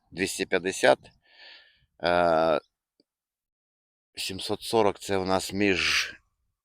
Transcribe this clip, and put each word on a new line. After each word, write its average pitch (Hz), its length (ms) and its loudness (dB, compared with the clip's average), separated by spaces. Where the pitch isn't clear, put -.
двісті 92 360 -4
п'ятдесят, 95 520 2
е, 82 580 2
сімсот - 480 -8
сорок 104 360 2
це 98 180 -4
у 92 80 -2
нас 92 280 -2
між 95 600 0